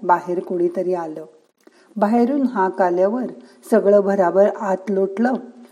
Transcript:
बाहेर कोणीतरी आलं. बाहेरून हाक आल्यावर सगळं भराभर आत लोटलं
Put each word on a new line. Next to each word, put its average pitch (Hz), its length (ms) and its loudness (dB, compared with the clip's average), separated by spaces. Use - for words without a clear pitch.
बाहेर 175 360 0
कोणीतरी 175 540 -2
आलं. 160 320 -8
बाहेरून 240 460 2
हाक 196 400 -2
आल्यावर 190 460 0
सगळं 202 280 6
भराभर 196 560 2
आत 196 220 -4
लोटलं 196 440 -2